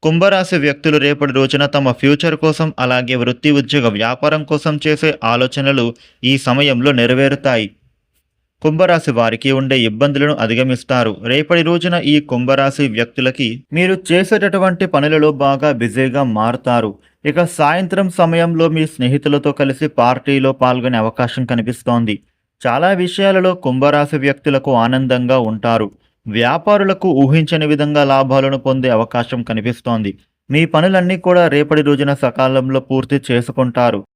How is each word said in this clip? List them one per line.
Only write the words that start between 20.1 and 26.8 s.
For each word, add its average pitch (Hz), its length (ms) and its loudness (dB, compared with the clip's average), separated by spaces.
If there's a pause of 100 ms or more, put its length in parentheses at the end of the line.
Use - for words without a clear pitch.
పాల్గొనే 127 420 0
అవకాశం 120 480 -4
కనిపిస్తోంది. 117 640 -2 (460)
చాలా 135 260 0 (160)
విషయాలలో 190 460 0 (140)
కుంభరాశి 143 600 0
వ్యక్తులకు 139 460 -2 (120)
ఆనందంగా 127 540 0 (140)
ఉంటారు. 110 360 0 (400)
వ్యాపారులకు 180 840 0 (140)